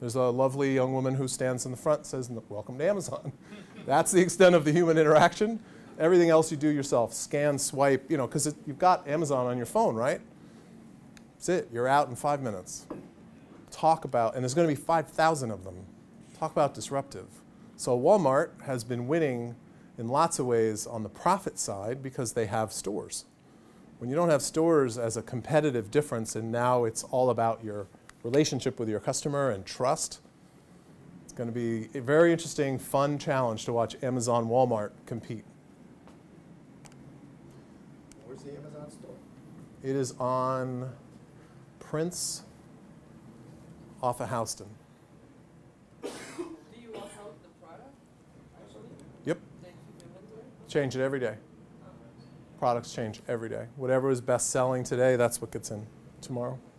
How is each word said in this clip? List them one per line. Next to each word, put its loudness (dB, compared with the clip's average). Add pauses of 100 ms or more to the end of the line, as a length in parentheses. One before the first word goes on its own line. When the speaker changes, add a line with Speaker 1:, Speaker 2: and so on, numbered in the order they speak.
Speaker 1:
There's -6
a 2
lovely 2
young 2
woman 0
who -2
stands -4
in -8
the -8
front 0
and -18
says, -8 (180)
"Welcome -12
to 0
Amazon." -4 (260)
<laughs> -18
That's 4
the 6
extent 8
of 6
the 4
human 4
interaction. 6 (380)
Everything 6
else 6
you -2
do 0
yourself, 0
scan, -2
swipe, 0
you 2
know, 0
'cause -4
it, -6 (100)
you've -10
got 4
Amazon 0
on -2
your -4
phone, 0
right? 0 (1120)
That's -6
it, 0
you're 0
out 4
in -10
five -2
minutes. -8 (840)
Talk 0
about, 0
and -4
there's -2
gonna 4
be 0
five 0
thousand 0
of -10
them. -14 (520)
Talk -6
about 2
disruptive. -6 (500)
So 0
Walmart 4
has -4
been -4
winning 0 (420)
in -8
lots 2
of -2
ways 2
on -8
the -8
profit -2
side -6
because -6
they 0
have -2
stores. -8 (760)
When -8
you -2
don't 4
have 4
stores 2
as -2
a -4
competitive 0
difference -2
and -6
now 2
it's -4
all 2
about 0
your -8 (380)
relationship 0
with -2
your -2
customer -2
and -4
trust, -4 (1040)
it's -20
gonna -8
be -4
a -8
very 6
interesting, -2
fun 0
challenge -2
to -2
watch 0
Amazon 0
Walmart 2 (160)
compete. -10 (2750)
Speaker 2:
Where's -16
the -14
Amazon -16
store? -20 (680)
Speaker 1:
It -4
is -2
on -2 (880)
Prince -6 (1600)
off -2
of -6
Houston. -6 (1400)
Speaker 3:
Do -10 (720)
you -18
all -14
help -18
the -20 (160)
product, -20 (640)
actually? -20 (440)
Speaker 1:
Yep. -4 (240)
Speaker 3:
They -20
keep -20
inventory? -20 (240)
Speaker 1:
Change -2
it -2
every -2
day. -4 (1200)
Products -2
change -6
every -6
day. -8 (100)
Whatever 0
is 0
best 0
selling 0
today, 4
that's 2
what -10
gets -10
in -10 (360)
tomorrow. -8 (200)